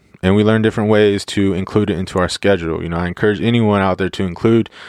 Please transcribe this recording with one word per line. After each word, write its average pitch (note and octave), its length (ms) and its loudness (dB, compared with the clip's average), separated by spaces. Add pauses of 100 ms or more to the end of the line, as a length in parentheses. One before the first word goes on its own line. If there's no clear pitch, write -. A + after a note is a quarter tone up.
(200)
and F#2+ 140 2
we G#2 80 4
learn A2 200 2
different G#2+ 280 0
ways G#2 360 4
to G2 280 0
include G2 360 -2
it E2 80 -2
into F#2 200 -4
our F2 100 0
schedule. E2 540 -2
You D#3+ 60 -6
know, E3+ 80 -4
I F3+ 100 -4
encourage A2 340 -2
anyone G#2+ 420 2
out F#2 160 0
there F#2 120 -2
to G2+ 140 -6
include, A2+ 440 0 (200)